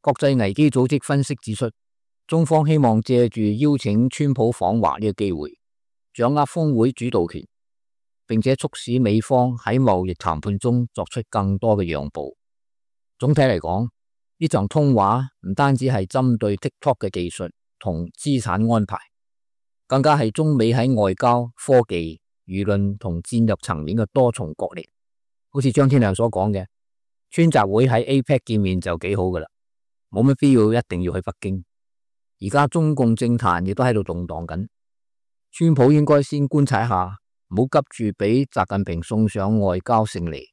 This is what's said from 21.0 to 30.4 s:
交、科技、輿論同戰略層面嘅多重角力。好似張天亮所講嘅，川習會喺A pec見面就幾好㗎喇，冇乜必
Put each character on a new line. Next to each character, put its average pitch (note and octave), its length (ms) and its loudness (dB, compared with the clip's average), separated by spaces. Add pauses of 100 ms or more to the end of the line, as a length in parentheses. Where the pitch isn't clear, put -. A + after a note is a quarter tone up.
交、 B2 320 0 (100)
科 B2+ 320 2
技、 E2 320 -6 (280)
輿 F#2+ 180 -4
論 G2+ 320 0
同 F2 240 -6
戰 A#2 240 0
略 G#2+ 160 2
層 D#2 240 -6
面 D#2+ 100 -4
嘅 A2 120 0
多 B2 260 0
重 D#2 240 -10
角 F#2 120 -6
力。 - 200 -14 (640)
好 C#3 100 -4
似 C3 100 2
張 C#3 160 4
天 C3 140 4
亮 G2 140 2
所 A2+ 160 0
講 G2 200 -2
嘅， F#2+ 140 -4 (680)
川 E3 180 2
習 G#2+ 220 2
會 A2+ 160 4
喺 A#2+ 200 2
A C3+ 160 0
pec C3+ 240 0
見 A2 120 0
面 F#2 220 0
就 F2 160 -4
幾 F#2 200 -4
好 F#2 80 -2
㗎 F2+ 180 -2
喇， D#2 40 -12 (640)
冇 G2+ 140 -2
乜 C3+ 140 4
必 C#3+ 160 2